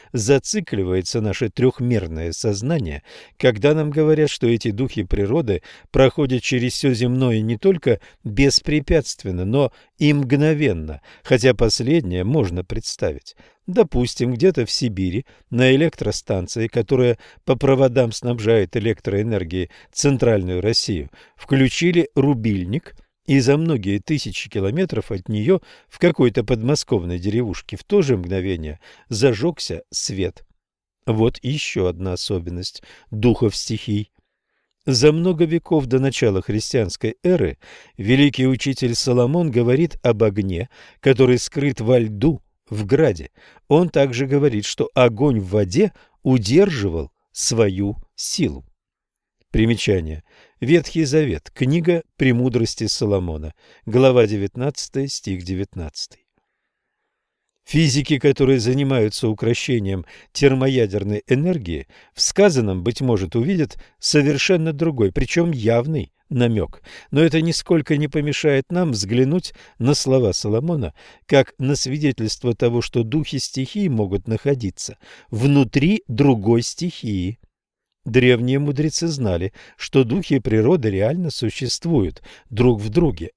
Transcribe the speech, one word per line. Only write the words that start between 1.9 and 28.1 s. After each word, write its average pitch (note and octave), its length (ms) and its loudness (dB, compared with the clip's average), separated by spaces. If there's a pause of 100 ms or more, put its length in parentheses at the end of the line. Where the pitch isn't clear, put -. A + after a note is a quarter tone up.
сознание, G#2 720 -4 (340)
когда C3 380 2
нам D3+ 160 -2
говорят, D3+ 400 2
что - 160 -2
эти A#2 240 0
духи A#2 320 -4
природы G2+ 580 -2 (300)
проходят C3+ 500 2
через B2 320 -2
все C#3 180 0
земное B2 500 0
не A2 140 -2
только D#3 440 2 (240)
беспрепятственно, C3+ 1200 0
но B2+ 260 0 (280)
и D3 120 4
мгновенно, C#3 880 0 (220)
хотя B2+ 300 4
последнее A2+ 720 0
можно F#2+ 420 -2
представить. - 720 -8 (320)
Допустим, B2+ 640 0
где-то B2 320 0
в - 60 -8
Сибири F#2+ 560 -4 (240)
на B2+ 240 4
электростанции, A2 920 -2
которая B2 520 0 (260)
по C3 100 2
проводам C3 560 2
снабжает A2+ 640 0
электроэнергией G2+ 920 -2 (220)
центральную A2 720 0
Россию, G2 500 -4 (240)
включили D#3 800 2
рубильник – A2+ 800 -2 (300)
и C3+ 140 4
за C3+ 180 4
многие A#2+ 400 0
тысячи G#2+ 540 -6
километров A2 580 -4
от G2 200 -8
нее A2+ 300 0 (300)
в - 80 -20
какой-то C3 460 2
подмосковной A2 760 -2
деревушке G2+ 580 -4
в - 80 -14
то G3+ 200 2
же C3 140 2